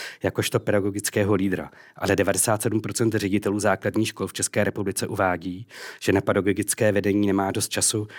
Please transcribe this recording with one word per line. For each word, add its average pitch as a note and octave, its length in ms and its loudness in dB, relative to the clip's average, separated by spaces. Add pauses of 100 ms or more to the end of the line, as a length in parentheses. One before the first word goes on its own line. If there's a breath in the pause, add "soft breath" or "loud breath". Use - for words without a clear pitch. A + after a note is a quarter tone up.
(240 loud breath)
jakožto G2 360 0
pedagogického G#2 760 0
lídra. F2+ 380 0 (240 loud breath)
Ale F#2+ 200 0
devadesát G2 460 2
sedm A2 200 0
procent G#2+ 320 0
ředitelů G2+ 460 0
základních G#2 480 0
škol - 200 -6
v - 60 -12
České - 300 -2
republice G2 440 -2
uvádí, F#2 600 -2 (320 loud breath)
že - 120 2
na F#2+ 100 4
pedagogické G2+ 680 2
vedení G2+ 360 2
nemá G2 240 2
dost G2+ 180 -4
času, G#2 380 -2 (120 loud breath)